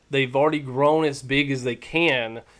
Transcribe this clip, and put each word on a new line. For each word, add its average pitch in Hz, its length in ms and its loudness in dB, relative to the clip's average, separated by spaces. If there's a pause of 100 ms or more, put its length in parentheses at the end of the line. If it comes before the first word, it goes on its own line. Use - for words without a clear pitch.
(120)
They've 131 240 0
already 151 240 4
grown 143 460 2
as 139 160 -4
big 139 300 0
as 131 120 -4
they 123 120 -2
can. 123 640 -2 (180)